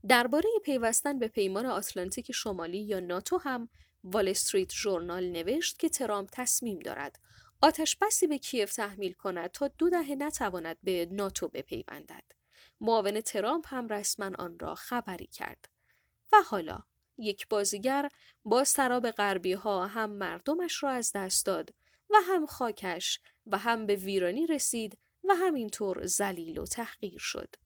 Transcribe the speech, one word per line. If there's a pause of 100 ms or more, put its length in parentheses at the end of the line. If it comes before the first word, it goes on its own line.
درباره
پیوستن
به
پیمان
آتلانتیک
شمالی
یا
ناتو
هم (400)
وال
استریت
ژورنال
نوشت
که
ترامپ
تصمیم
دارد (440)
آتش
بسی
به
کیف
تحمیل
کند
تا
دو
دهه
نتواند
به
ناتو
بپیوندد. (580)
معاون
ترامپ
هم
رسماً
آن
را
خبری
کرد. (640)
و (100)
حالا (360)
یک
بازیگر (340)
با
سراب
غربی‌ها
هم
مردمش
را
از
دست
داد (360)
و
هم
خاکش (260)
و
هم
به
ویرانی
رسید (260)
و
همینطور
ذلیل
و
تحقیر
شد. (120)